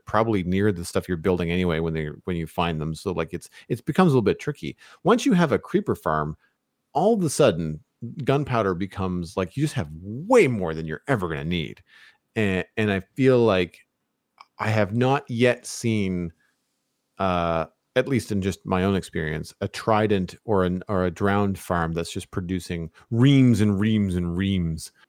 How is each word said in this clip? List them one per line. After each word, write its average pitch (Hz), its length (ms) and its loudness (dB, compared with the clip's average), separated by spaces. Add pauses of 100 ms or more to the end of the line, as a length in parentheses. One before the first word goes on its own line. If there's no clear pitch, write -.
probably 107 360 2
near 95 300 2
the 85 120 -6
stuff - 240 -4
you're 92 80 -2
building 85 360 0
anyway 90 260 0
when 82 160 -2
they, 80 120 -4 (180)
when 90 120 -4
you 82 120 -6
find 85 320 -4
them. 78 160 -4
So, 95 160 -6
like, 85 200 -4
it's, 85 160 -10 (200)
it - 160 -6
becomes 180 240 2
a 139 60 4
little 123 80 4
bit 95 180 0
tricky. 85 360 -10 (280)
Once 233 200 2
you 269 100 2
have 170 180 2
a 92 60 2
creeper - 360 -2
farm, 78 420 -2 (560)
all 196 220 2
of 196 80 -2
a 156 80 0
sudden, 82 480 2 (460)
gunpowder 123 500 2
becomes, 90 600 -4
like, - 200 -2
you 135 60 -4
just 156 120 -2
have 78 180 -4
way 139 560 2
more 90 260 -2
than 80 120 -6
you're 80 200 -8
ever 104 220 -2
gonna 73 160 -6
need. 80 360 -4 (540)
And, 95 300 0 (120)
and 107 140 0
I 98 80 0 (160)
feel 131 240 4
like 95 400 2 (800)
I 107 120 -2
have 104 220 0
not 131 380 0
yet 120 360 0
seen, 95 680 -2 (840)
uh, 85 480 0 (280)
at 131 140 2
least 120 240 -2
in 98 100 -2
just 95 240 -4
my 92 160 2
own 98 140 2
experience, 78 640 -6
a 101 80 -4
trident 107 640 0 (100)
or 98 200 2
an, 90 240 -2
or 92 160 0
a 90 80 0
drowned 101 480 0
farm 82 320 -2
that's 82 200 -4
just - 200 -10
producing 87 580 -6 (220)
reams 127 480 6
and 104 180 4
reams 104 380 2
and 87 200 -2
reams 90 540 -2 (180)